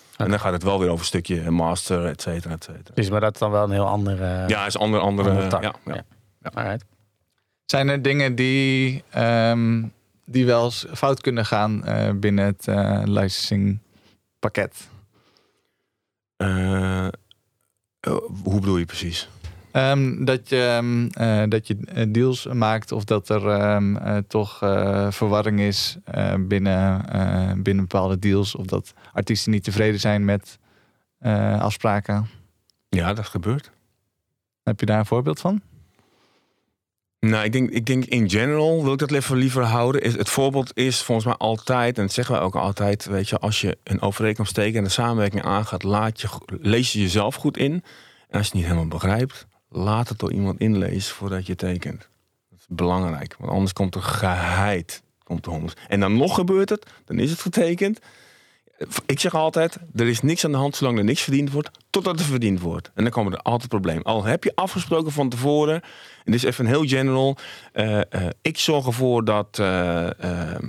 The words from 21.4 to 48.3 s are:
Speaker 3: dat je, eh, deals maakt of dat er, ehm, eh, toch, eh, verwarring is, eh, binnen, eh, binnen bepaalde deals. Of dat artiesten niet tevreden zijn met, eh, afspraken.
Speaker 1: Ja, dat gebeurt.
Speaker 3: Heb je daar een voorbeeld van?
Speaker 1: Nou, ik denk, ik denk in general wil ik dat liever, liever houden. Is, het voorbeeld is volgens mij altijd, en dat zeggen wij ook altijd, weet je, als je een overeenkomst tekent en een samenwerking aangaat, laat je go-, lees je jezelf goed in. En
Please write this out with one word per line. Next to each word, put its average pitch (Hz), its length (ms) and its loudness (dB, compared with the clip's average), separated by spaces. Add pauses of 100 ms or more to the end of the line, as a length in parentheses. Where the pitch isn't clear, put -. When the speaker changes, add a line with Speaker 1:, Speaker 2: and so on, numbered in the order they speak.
Speaker 3:
dat 110 180 0
je, 107 100 -2 (180)
eh, 117 140 0
deals 123 380 2
maakt 110 460 0
of 110 120 -4
dat 104 240 0
er, 104 200 2
ehm, 101 480 2
eh, 104 200 -2 (120)
toch, - 340 -2
eh, 98 480 2
verwarring 104 500 2
is, 101 440 -2
eh, 98 340 -2
binnen, 95 760 2
eh, 92 440 2
binnen 98 300 2
bepaalde 95 320 0
deals. 101 360 2
Of 95 120 -8
dat 95 260 -4 (200)
artiesten 104 400 0
niet 101 120 0
tevreden 107 360 2
zijn 104 240 2
met, 101 340 -2 (600)
eh, 107 420 2
afspraken. 107 680 0 (600)
Speaker 1:
Ja, 92 240 0
dat 107 140 -6
gebeurt. 110 440 -4 (920)
Speaker 3:
Heb - 180 -2
je - 60 0
daar 107 120 4
een 107 80 0
voorbeeld 139 340 0
van? 196 200 0 (1600)
Speaker 1:
Nou, 110 240 2
ik 107 80 0
denk, 127 180 2
ik 113 160 -2
denk 131 180 2
in 120 260 2
general 151 520 2
wil 135 100 2
ik 139 60 -2
dat 135 120 -2
liever, 135 260 0
liever 127 280 2
houden. 120 380 2
Is, 113 140 0
het 101 120 -2
voorbeeld 135 480 0
is 123 260 0
volgens 113 240 0
mij 120 100 0
altijd, 120 600 0
en 107 60 2
dat 98 80 -2
zeggen - 220 0
wij 71 80 2
ook 92 140 -2
altijd, 101 480 0
weet 98 240 -4
je, 120 100 0
als 107 220 -2
je - 240 -2
een 95 160 -2
overeenkomst 107 540 -2
tekent 110 220 0
en 104 80 0
een 92 60 -2
samenwerking 107 520 0
aangaat, 98 400 -2
laat 107 380 0
je 104 80 -4
go-, - 160 -12 (160)
lees 117 320 2
je 107 80 0
jezelf 101 340 2
goed - 220 -2
in. 139 160 0
En 175 100 -2 (560)